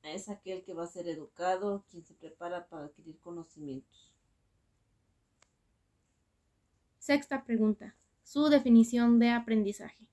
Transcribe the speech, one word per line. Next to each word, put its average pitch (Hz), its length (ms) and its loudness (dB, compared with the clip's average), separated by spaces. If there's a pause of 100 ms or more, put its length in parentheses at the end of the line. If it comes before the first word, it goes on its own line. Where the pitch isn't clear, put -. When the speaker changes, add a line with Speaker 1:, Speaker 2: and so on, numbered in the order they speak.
Speaker 1:
Es 208 260 -12
aquel 185 340 -10
que 190 120 -14
va 170 100 -8
a - 20 -10
ser 175 220 -10
educado, 185 800 -6
quien 170 140 -20
se - 80 -20
prepara 170 560 -12
para 151 160 -14
adquirir 156 360 -20
conocimientos. 151 920 -16 (2750)
Speaker 2:
Sexta 285 480 -2
pregunta, 214 500 -2 (280)
su 294 260 0
definición 240 680 6
de 233 120 6
aprendizaje. 220 840 -4